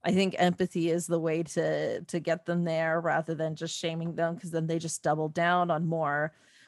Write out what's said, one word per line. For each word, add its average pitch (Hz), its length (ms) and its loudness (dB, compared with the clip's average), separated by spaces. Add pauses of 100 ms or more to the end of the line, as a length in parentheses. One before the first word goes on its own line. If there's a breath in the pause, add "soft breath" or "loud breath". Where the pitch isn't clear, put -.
I 175 80 2
think 190 240 2
empathy 175 540 2
is 170 160 0
the 170 120 0
way 165 260 0
to, 156 580 -2
to 175 180 -4
get 165 240 -2
them 175 200 0
there 160 360 0
rather 160 340 0
than 160 220 -4
just 165 220 -6
shaming 165 360 -4
them, 170 240 0
'cause 170 120 -10
then 160 160 -2
they 165 120 0
just 165 240 -6
double 156 260 2
down 175 420 2
on 165 160 0
more 156 460 0 (360 soft breath)